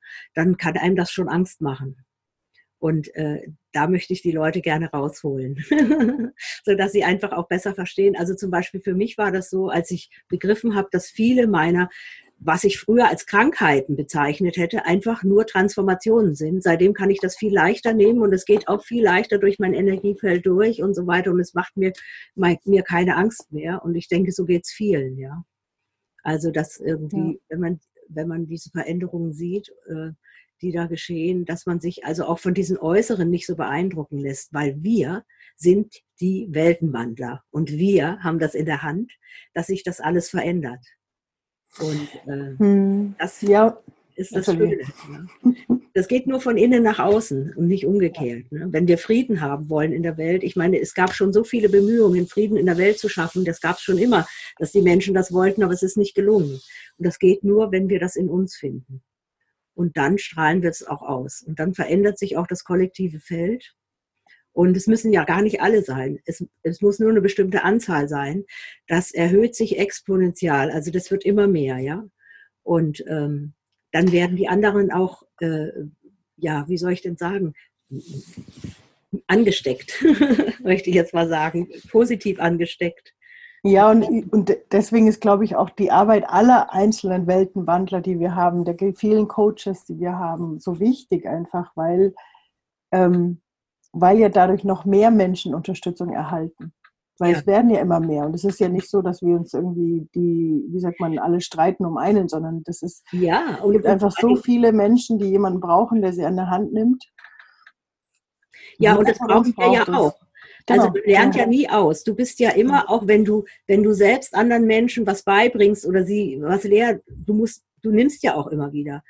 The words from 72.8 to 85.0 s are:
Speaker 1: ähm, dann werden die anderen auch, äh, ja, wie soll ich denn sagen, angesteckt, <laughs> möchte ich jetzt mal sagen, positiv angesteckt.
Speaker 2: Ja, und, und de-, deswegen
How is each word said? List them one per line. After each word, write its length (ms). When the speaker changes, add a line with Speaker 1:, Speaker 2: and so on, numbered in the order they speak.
Speaker 1:
ähm, 460
dann 200
werden 240
die 140
anderen 420
auch, 320
äh, 280
ja, 300
wie 100
soll 160
ich 80
denn 160
sagen, 360
angesteckt, 760
<laughs> 600
möchte 260
ich 60
jetzt 180
mal 160
sagen, 400
positiv 500
angesteckt. 760
Speaker 2:
Ja, 260
und, 140
und 180
de-, 120
deswegen 360